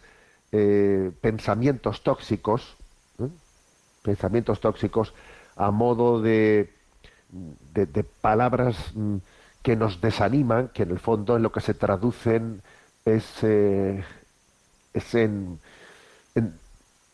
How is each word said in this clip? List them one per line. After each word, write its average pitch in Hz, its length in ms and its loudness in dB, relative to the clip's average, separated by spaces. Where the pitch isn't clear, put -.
eh, 101 580 2
pensamientos 113 800 -2
tóxicos, - 760 -2
¿eh? 123 80 -4
Pensamientos 101 580 -2
tóxicos 110 540 -2
a 101 140 0
modo 117 500 2
de, 107 500 2
de, 98 140 0
de 104 180 -2
palabras, 120 720 0
mm, 104 220 -4
que 117 140 2
nos 107 260 -2
desaniman, 120 640 0
que - 140 -4
en 85 80 -4
el 90 80 -4
fondo 113 380 0
en 113 60 2
lo 110 100 2
que 107 100 -4
se - 100 -2
traducen 113 880 -2
es, 110 200 2
eh, 98 640 2
es - 220 -6
en, 101 440 0
en, 107 200 -2